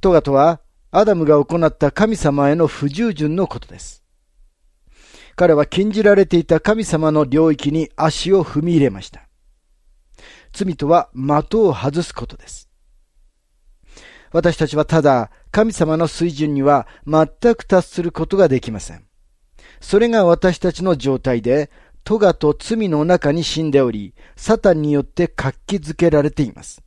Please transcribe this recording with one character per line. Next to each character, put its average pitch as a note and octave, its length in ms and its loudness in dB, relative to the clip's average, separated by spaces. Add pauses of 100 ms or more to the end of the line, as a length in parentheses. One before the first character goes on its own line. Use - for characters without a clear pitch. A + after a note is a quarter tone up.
咎 F3+ 220 4
と C#3 100 -4
は、 D3+ 280 2 (280)
ア G3 160 2
ダ G#3 80 2
ム E3 120 0
が D3 180 4
行 E3 200 -4
っ D3+ 140 0
た C#3+ 140 0
神 A3 240 0
様 C#3+ 340 0
へ D3 60 2
の E3 100 2
不 C#3+ 240 -4
従 G3+ 240 -4
順 D3+ 220 -6
の F#3 100 -2
こ - 140 -10
と - 80 -20
で - 100 -20
す。 - 260 -20 (1300)
彼 F3 180 4
は D3 140 2
禁 G3+ 240 -2
じ G#3 100 -2
ら G3+ 140 6
れ G3 100 4
て F3 120 0
い E3 80 0
た D#3+ 140 2
神 A3 240 0
様 D#3 280 0
の D3+ 140 2
領 D#3 260 2
域 C#3+ 200 -2
に D#3+ 240 -4
足 D#3+ 380 -2
を F#3+ 100 2
踏 D3+ 200 -4
み E3+ 100 -2
入 E3 60 4
れ C#3 100 4
ま F#2+ 140 -12
し - 80 -20
た。 - 180 -20 (1200)
罪 F#3 220 -6
と C#3+ 120 -6
は E3 260 2
的 D3 420 -2
を G#3+ 160 2
外 C#3+ 300 -4
す - 140 -10
こ B2 100 -10
と - 100 -18
で - 120 -20
す。 - 200 -20 (1600)
私 F3 260 0
た D#3+ 100 0
ち D3 80 -6
は D3+ 100 0
た D#3+ 180 2
だ、 B2+ 260 2 (220)
神 A3 200 0
様 D#3+ 260 -2
の E3 100 0
水 E3+ 240 -4
準 D3 240 -4
に C#3 80 -2
は C#3 240 2 (180)
全 D#3 220 0 (260)
く A3+ 100 -6
達 - 260 0
す - 120 -8
る E3+ 100 -4
こ D#3+ 140 -6
と G3 120 -4
が F#3+ 100 4
で C3 120 2
き A#2 120 -10
ま G#2 80 -10
せ E2 160 -16
ん。 - 100 -20 (760)
そ - 180 0
れ A#3 100 2
が A3 160 2
私 E3+ 320 2
た F3+ 160 -2
ち E3+ 100 -8
の F#3 120 0
状 C3 240 -2
態 A#2+ 240 -4
で、 C#3 260 -2 (340)
咎 G#3 300 2
と D3 260 0
罪 A3 300 -4
の D3+ 160 0
中 E3+ 260 2
に D#3+ 120 -2
死 - 180 -6
ん D#3+ 80 -2
で C#3 120 4
お B2 100 0
り、 G#2 240 -12 (200)
サ - 220 -2
タ G3+ 140 2
ン D#3+ 100 0
に D3 100 -2
よ C#3+ 100 2
っ - 20 -4
て - 240 -2
活 - 400 -6
気 G3 80 -4
づ D#3 180 -8
け E3+ 160 2
ら D3 140 2
れ C#3+ 80 -2
て D#3 100 -6
い B2 120 -4
ま - 100 -20
す。 - 240 -20